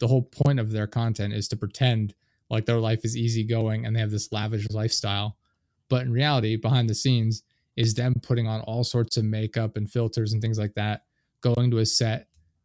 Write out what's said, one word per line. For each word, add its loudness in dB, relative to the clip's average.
the 2
whole 4
point 2
of -4
their 0
content -2
is -4
to -4
pretend -2
like 0
their 2
life 0
is -2
easygoing 0
and -2
they 0
have 0
this -4
lavish -4
lifestyle. -2
But 2
in -2
reality, 2
behind 2
the 0
scenes 2
is 2
them 2
putting 0
on -4
all -2
sorts 0
of 2
makeup -2
and -4
filters -2
and 0
things 0
like -2
that, -4
going 2
to 2
a 4
set, 0